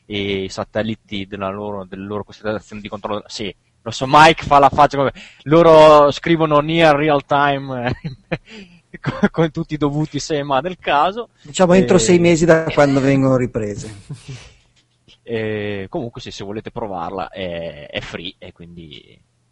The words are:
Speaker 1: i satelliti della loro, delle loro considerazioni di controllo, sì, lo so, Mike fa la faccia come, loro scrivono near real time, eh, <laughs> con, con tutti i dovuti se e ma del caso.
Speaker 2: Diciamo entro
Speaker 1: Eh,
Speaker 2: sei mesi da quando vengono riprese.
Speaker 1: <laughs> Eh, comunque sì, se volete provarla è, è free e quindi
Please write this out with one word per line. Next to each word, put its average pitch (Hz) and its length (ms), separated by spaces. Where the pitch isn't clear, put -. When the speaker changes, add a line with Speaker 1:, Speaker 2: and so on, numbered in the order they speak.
Speaker 1:
i 98 440
satelliti 107 800
della 98 240
loro, 101 340
delle 95 200
loro 101 180
considerazioni 107 580
di 104 80
controllo, 104 380
sì, 98 280
lo 113 80
so, 131 160
Mike 156 380
fa 143 120
la 139 120
faccia 143 280
come, 135 160
loro 156 680
scrivono 156 500
near 160 360
real 147 320
time, 139 680
eh, 180 720
<laughs> - 20
con, - 300
con 160 220
tutti 165 240
i - 20
dovuti 147 400
se 147 220
e 139 40
ma 139 180
del 180 180
caso. 180 500
Speaker 2:
Diciamo 170 300
entro 185 240
Speaker 1:
Eh, - 20
Speaker 2:
sei 175 180
mesi 170 280
da 160 180
quando 139 260
vengono 135 380
riprese. 107 580
Speaker 1:
<laughs> - 480
Eh, 107 680
comunque 123 320
sì, 104 100
se - 120
volete 104 280
provarla 95 580
è, 85 580
è - 120
free 92 400
e 92 120
quindi 85 680